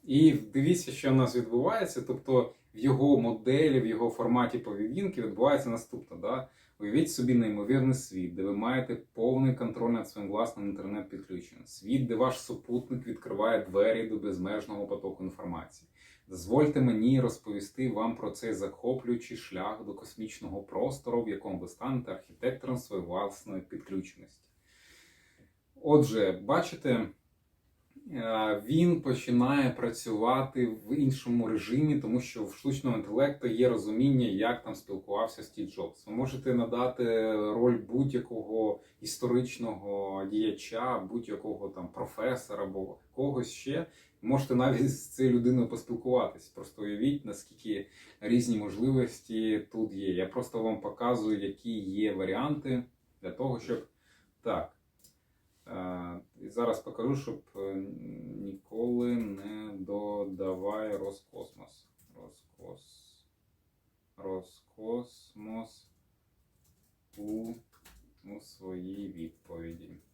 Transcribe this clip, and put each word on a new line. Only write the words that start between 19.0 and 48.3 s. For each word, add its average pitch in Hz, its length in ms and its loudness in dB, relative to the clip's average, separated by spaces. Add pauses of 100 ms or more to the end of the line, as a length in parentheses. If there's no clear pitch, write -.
шлях 90 480 -8
до - 80 -10
космічного - 680 -10
простору, 120 600 -2
в 107 60 -4
якому 95 300 -4
ви 87 80 -10
станете 123 440 -4
архітектором - 680 -4
своєї 92 300 -6
власної 95 540 -6
підключеності. - 840 -10 (1400)
Отже, 110 640 6
бачите, 127 680 0 (1000)
е, 110 540 0
він 160 360 4
починає 127 680 2
працювати 120 1000 0
в 110 280 -4
іншому 120 520 2
режимі, 127 520 2
тому 117 200 0
що 110 260 -6
в - 80 -10
штучного 127 440 -2
інтелекту 123 500 0
є 117 220 6
розуміння, 117 580 4
як 110 360 0
там 110 120 -8
спілкувався 110 680 -4
Стів 101 280 -10
Джобс. - 360 -10
Ви 104 60 -10
можете 131 400 0
надати 117 800 2
роль 110 440 4
будь-якого 110 1000 -2 (220)
історичного 101 1200 -2
діяча, 107 760 -2
будь-якого 101 720 -6
там 90 180 -10
професора 123 760 -4
або 95 340 -6 (160)
когось 131 380 -2
ще. 160 340 -4 (360)
Можете 131 340 2
навіть 131 340 4
з - 200 -6
цією 127 260 4
людиною 120 320 4
поспілкуватись. 120 800 -2
Просто - 340 -16
уявіть, 113 440 0
наскільки 101 640 -8 (340)
різні 120 360 4